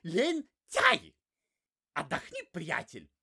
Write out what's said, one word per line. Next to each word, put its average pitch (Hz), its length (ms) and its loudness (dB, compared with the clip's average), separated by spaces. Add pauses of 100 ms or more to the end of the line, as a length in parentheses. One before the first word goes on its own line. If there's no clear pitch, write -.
Лентяй! 247 1120 2 (760)
Отдохни, 147 500 -6 (100)
приятель, 135 580 -6 (120)